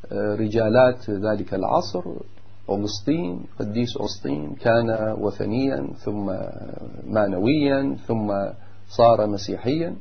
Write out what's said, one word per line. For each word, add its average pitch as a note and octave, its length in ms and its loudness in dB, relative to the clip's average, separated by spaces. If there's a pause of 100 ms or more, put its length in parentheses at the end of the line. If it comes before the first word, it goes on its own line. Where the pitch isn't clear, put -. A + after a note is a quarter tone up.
(120)
آه، G#2 240 0
رجالات A2+ 720 4
ذلك G#2 440 -2
العصر. C3+ 500 0 (680)
أغسطين، D#3+ 720 -2 (160)
قديس A2+ 380 -2
أغسطين C#3+ 640 -4
كان A2+ 580 4
وثنيا، A#2 680 0 (100)
ثم G#2 340 -4 (760)
مانويا، C3+ 920 2 (100)
ثم G#2+ 260 0 (560)
صار A2+ 380 6
مسيحيا G#2+ 720 -2